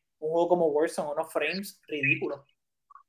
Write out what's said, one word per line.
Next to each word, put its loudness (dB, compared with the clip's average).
un -4
juego 4
como 4
Warzone, 0
unos -4
frames -4
ridículos. -2